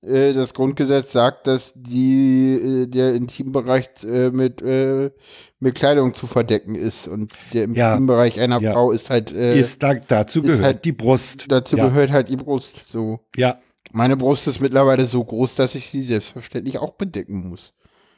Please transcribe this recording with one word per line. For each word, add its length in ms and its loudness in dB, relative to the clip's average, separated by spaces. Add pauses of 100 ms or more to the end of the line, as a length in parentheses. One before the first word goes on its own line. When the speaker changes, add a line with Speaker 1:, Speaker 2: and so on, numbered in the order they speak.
Speaker 1:
äh, 320 2
das 220 -2
Grundgesetz 580 0
sagt, 340 0
dass 280 -2
die, 800 2
äh, 320 -2
der 280 0
Intimbereich, 760 -2 (120)
äh, 280 0
mit, 320 -2
äh, 480 -2 (500)
mit 140 0
Kleidung 400 2
zu 120 -12
verdecken 480 -2
ist. 320 -6
Und 280 -8 (180)
der 160 0
Speaker 2:
Ja. 240 2
Speaker 1:
Intimbereich 480 2
einer 220 2
Speaker 2:
Ja. 100 0
Speaker 1:
Frau 200 2
ist 180 -4
halt, 200 -2
äh, 300 2
Speaker 2:
Ist 220 -2
da, 100 2
dazu 480 0
Speaker 1:
ist 60 -2
Speaker 2:
gehört 180 4
Speaker 1:
halt 220 2
Speaker 2:
die 60 0
Brust. 600 0
Speaker 1:
dazu 240 2
Speaker 2:
Ja. 120 4
Speaker 1:
gehört 220 2
halt 200 2
die 60 -4
Brust, 520 -8
so. 320 -6 (160)
Speaker 2:
Ja. 220 0 (360)
Speaker 1:
Meine 220 2
Brust 300 0
ist 140 -4
mittlerweile 440 4
so 180 -2
groß, 320 -2
dass 200 0
ich 160 -12
sie 120 -6
selbstverständlich 760 -6
auch 160 -8
bedecken 560 -8
muss. 240 -18 (440)